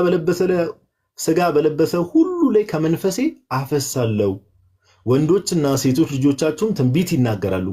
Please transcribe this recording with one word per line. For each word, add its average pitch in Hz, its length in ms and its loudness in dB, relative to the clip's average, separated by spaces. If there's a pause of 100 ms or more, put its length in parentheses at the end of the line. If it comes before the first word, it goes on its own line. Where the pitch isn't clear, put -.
በለበሰ 175 460 0
ለ-፣ 175 200 0 (520)
ሥጋ 170 220 0 (100)
በለበሰ 151 420 2 (120)
ሁሉ 339 360 2 (100)
ላይ 208 140 2
ከመንፈሴ 165 540 -2 (320)
አፈሳለሁ፣ 127 840 -2 (760)
ወንዶችና 156 600 0 (100)
ሴቶች 135 360 0
ልጆቻችሁም 151 640 0
ትንቢት 143 360 0
ይናገራሉ፣ 101 600 -2